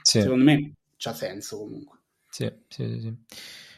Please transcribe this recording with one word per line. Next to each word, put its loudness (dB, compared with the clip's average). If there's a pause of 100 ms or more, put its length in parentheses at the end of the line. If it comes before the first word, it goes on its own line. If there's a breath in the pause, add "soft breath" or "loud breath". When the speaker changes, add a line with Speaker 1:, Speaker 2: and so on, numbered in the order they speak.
Speaker 1:
Sì. 4
Speaker 2:
secondo 4
me, 4 (240)
c'ha -10
senso -10
comunque. -14 (300)
Speaker 1:
Sì, -6 (160)
sì, -10
sì, -6
sì. -8 (640 loud breath)